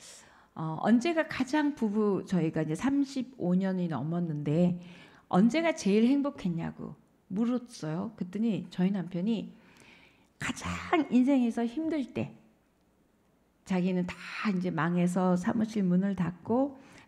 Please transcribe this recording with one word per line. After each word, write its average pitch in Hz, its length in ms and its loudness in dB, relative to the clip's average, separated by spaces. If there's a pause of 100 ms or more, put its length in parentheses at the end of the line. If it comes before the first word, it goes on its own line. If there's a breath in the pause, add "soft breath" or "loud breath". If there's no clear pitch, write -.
(560 loud breath)
어, 156 240 -4
언제가 311 480 4
가장 294 480 0
부부, 208 500 0
저희가 160 360 0
이제 156 120 -2
삼십오 262 800 -2
년이 185 340 0
넘었는데 160 920 0 (480 loud breath)
언제가 311 480 4
제일 214 320 4
행복했냐고 175 880 -2 (320)
물었어요. 214 880 -4
그랬더니 190 540 -2
저희 185 200 2
남편이 185 640 -4 (840 loud breath)
가장 - 680 -4
인생에서 247 540 4
힘들 311 480 -4
때, - 240 -6 (1300)
자기는 180 400 2
다 175 100 -8 (400)
이제 180 160 -2
망해서 175 640 2
사무실 220 480 0
문을 185 320 2
닫고 220 640 -2 (280 loud breath)